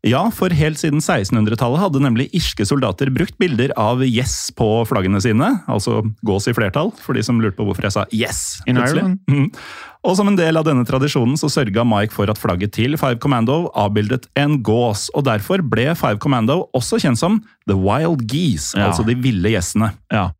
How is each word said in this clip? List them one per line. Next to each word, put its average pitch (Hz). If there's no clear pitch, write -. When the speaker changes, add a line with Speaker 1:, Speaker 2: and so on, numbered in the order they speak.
Speaker 1:
Ja, 139
for 185
helt 156
siden 156
sekstenhundretallet 117
hadde 175
nemlig 127
irske -
soldater 131
brukt -
bilder 139
av 117
gjess 127
på 110
flaggene 98
sine, 151
altså 110
gås 98
i 120
flertall, 127
for -
de 113
som 117
lurte 107
på 110
hvorfor 95
jeg 101
sa 101
yes, -
Speaker 2:
In 123
Speaker 1:
plutselig. 127
Speaker 2:
Ireland. 185
Speaker 1:
Mhm. 139
Og 180
som 202
en 202
del 160
av 160
denne 131
tradisjonen 131
så 147
sørga 117
Mike 107
for 104
at 107
flagget 95
til 131
Five 123
Commando 139
avbildet 104
en 143
gås, 107
og 147
derfor 131
ble 120
Five 117
Commando 131
også 131
kjent 123
som 214
The 98
Wild 123
Geese, 120
Speaker 2:
Ja. 190
Speaker 1:
altså 85
de 117
ville 113
gjessene. 104
Speaker 2:
Ja. 95